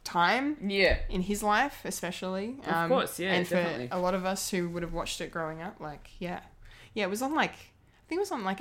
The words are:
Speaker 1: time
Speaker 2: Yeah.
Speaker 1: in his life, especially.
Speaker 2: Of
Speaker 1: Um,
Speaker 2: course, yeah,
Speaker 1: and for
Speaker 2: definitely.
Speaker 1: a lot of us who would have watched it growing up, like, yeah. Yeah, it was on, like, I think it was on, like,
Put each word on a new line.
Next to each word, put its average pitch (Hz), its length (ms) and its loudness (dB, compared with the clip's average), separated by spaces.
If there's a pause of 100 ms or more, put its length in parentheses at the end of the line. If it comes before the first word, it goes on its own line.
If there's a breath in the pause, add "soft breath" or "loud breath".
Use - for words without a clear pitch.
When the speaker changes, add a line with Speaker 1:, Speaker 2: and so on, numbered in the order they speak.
Speaker 1:
time 240 520 4 (120)
Speaker 2:
Yeah. 196 300 6 (100)
Speaker 1:
in 185 140 0
his 202 200 -2
life, 220 420 2
especially. 185 720 -4 (100)
Speaker 2:
Of 156 60 0
Speaker 1:
Um, 165 160 2
Speaker 2:
course, - 300 2
yeah, 185 140 0
Speaker 1:
and 175 140 2
for 175 80 0
Speaker 2:
definitely. 156 380 0
Speaker 1:
a 185 60 -2
lot 180 160 2
of 185 100 -2
us 190 260 -2
who 175 200 0
would 175 120 -4
have 170 100 -6
watched - 280 -4
it 165 100 -6
growing 160 320 -4
up, 196 180 -10
like, 151 380 -12
yeah. 175 220 -6 (540 soft breath)
Yeah, 208 100 0
it 185 60 0
was 214 120 -2
on, 269 120 0
like, 233 180 2
I - 560 -20
think 330 100 -2
it 392 40 0
was 403 100 -2
on, 254 120 -4
like, 190 160 -2